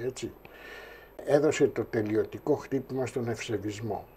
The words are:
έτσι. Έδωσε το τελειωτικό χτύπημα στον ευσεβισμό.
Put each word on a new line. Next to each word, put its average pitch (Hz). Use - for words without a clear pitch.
έτσι. -
Έδωσε 143
το 117
τελειωτικό 107
χτύπημα 131
στον 117
ευσεβισμό. 107